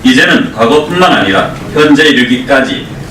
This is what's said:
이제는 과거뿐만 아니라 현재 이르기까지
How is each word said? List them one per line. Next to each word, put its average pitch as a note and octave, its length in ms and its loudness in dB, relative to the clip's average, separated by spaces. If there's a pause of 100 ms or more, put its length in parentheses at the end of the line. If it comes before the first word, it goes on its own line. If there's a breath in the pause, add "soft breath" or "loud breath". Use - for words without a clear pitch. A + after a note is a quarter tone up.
이제는 - 480 0
과거뿐만 D3+ 600 0
아니라 C#3+ 400 -2 (220)
현재 D3 300 4
이르기까지 - 840 0 (240)